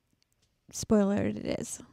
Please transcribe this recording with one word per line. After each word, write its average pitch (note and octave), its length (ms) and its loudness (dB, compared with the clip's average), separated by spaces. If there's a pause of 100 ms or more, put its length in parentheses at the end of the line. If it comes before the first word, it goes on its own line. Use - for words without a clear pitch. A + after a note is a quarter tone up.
(720)
Spoiler, G3+ 540 2
it G#3+ 100 -4
is. - 440 -6 (120)